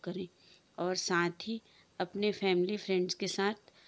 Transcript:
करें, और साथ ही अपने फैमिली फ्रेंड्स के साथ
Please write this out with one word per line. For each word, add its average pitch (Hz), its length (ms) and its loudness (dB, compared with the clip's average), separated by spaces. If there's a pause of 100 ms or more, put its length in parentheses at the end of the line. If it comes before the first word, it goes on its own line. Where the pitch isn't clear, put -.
करें, 175 220 -6 (520)
और 180 180 0
साथ 170 520 0
ही 226 120 -6 (400)
अपने 202 320 0
फैमिली 190 440 2
फ्रेंड्स 185 380 0
के 196 140 -4
साथ - 440 -2 (160)